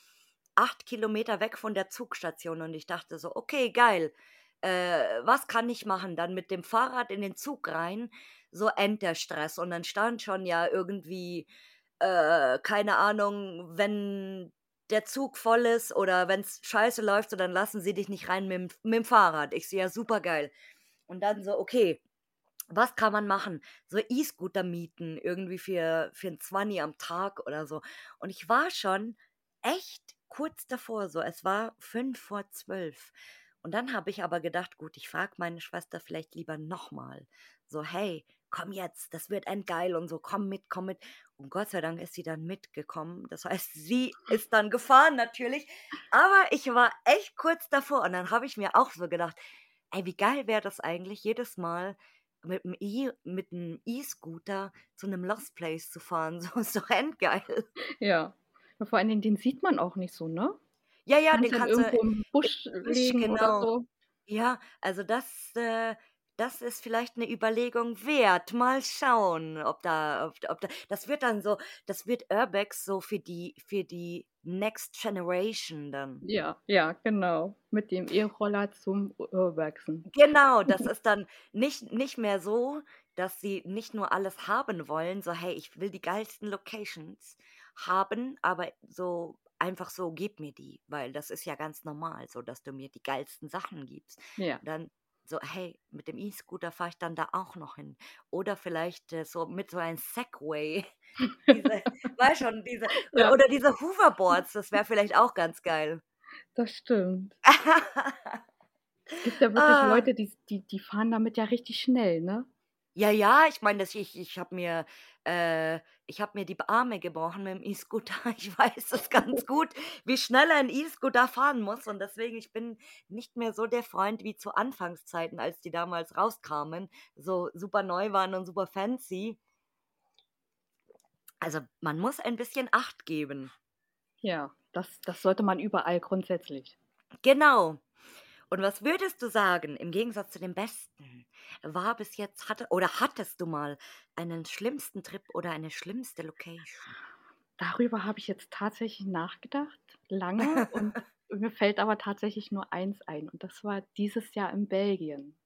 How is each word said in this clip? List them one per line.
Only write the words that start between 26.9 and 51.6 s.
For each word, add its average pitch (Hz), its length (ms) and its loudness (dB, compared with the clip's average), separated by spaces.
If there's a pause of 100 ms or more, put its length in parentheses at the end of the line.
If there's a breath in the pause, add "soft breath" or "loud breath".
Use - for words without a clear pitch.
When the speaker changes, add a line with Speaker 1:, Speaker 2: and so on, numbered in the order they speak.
Speaker 1:
Tag 190 480 -6
oder 151 200 -6
so. 151 160 -10 (380 loud breath)
Und 190 100 -8
ich 170 180 -14
war 285 220 2
schon 208 460 -2 (460 soft breath)
echt - 540 -6 (120)
kurz - 400 -8
davor, 220 420 -6
so, 160 120 -4
es - 220 -6
war 208 360 -2
fünf 247 400 -6
vor 202 300 -10
zwölf. 180 600 -10 (500 loud breath)
Und - 120 -12
dann 247 200 -2
hab 190 140 -6
ich 202 160 -6
aber 170 160 -2
gedacht: 175 380 -6
„Gut, 160 180 -18
ich - 120 -18
frag 180 300 -6
meine 170 220 -6
Schwester 170 400 -12
vielleicht 160 340 -12
lieber 160 240 -10
noch 156 340 -12
mal.“ 131 340 -14 (420 soft breath)
So: 151 160 -8
„Hey, 170 420 -6 (240)
komm 180 220 -8
jetzt, 185 420 -12
das - 160 -10
wird 202 160 -6
endgeil 180 500 -4
und 165 120 -6
so, 160 100 -8
komm 202 300 -4
mit, 196 220 -10
komm 185 160 -6
mit.“ 190 120 -8 (380 loud breath)
Und 139 140 -18
Gott 208 200 -4
sei 180 100 -4
Dank 165 200 -6
ist 170 140 -14
sie 180 100 -12
dann 160 220 -8
mitgekommen. 170 840 -12
Das 165 140 -12
heißt, 175 300 -6
sie 214 440 -2 (100)
ist - 240 0
dann 214 180 4
gefahren 269 460 8
natürlich. 247 520 -2 (420 loud breath)
Aber 381 420 8
ich - 220 0
war 240 180 6 (120)
echt 381 320 4
kurz 330 320 0
davor. 277 340 2
Und 180 100 0
dann 180 180 -4
hab 233 140 2
ich 269 120 -8
mir 202 200 0
auch 262 160 6
so 170 160 -6
gedacht: 170 300 -2 (540 loud breath)
„Ey, 185 140 -6
wie 180 100 -8
geil 240 300 2
wär 214 140 2
das - 200 -8
eigentlich, 185 440 -8
jedes 226 320 -4
Mal 180 400 -6 (460 soft breath)